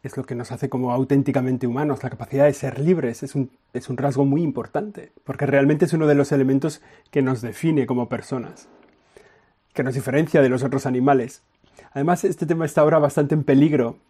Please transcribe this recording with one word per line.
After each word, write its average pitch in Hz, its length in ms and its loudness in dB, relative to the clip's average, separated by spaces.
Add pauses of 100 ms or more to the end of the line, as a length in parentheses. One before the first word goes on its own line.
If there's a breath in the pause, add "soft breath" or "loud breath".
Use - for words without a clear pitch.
Es - 160 -10
lo 127 60 -8
que 127 100 -10
nos 120 180 -8
hace 127 160 -6
como 127 240 -4
auténticamente 131 720 0
humanos, 135 360 -4
la 127 80 -8
capacidad - 340 0
de 147 80 6
ser 131 280 -8
libres. 165 420 0
Es 135 120 -12
un, 135 160 -2 (220)
es - 160 -10
un 127 80 -6
rasgo 139 300 0
muy 147 160 0
importante, 156 680 -6 (140)
porque - 220 -6
realmente 151 400 4
es 151 80 -2
uno 156 120 2
de 147 80 6
los 143 180 2
elementos 135 500 0 (280 soft breath)
que 143 120 0
nos 131 180 -2
define 131 460 -2
como 123 240 -4
personas, 113 580 -10 (1040 soft breath)
que 139 100 -4
nos 123 120 -4
diferencia 143 480 2
de 127 80 4
los 127 140 0
otros 135 200 -4
animales. 127 560 0 (540 soft breath)
Además, 165 300 -2
este 180 200 -2
tema 165 220 -2
está 151 160 2
ahora 151 160 4
bastante 147 360 2
en 151 80 0
peligro 139 540 4 (140)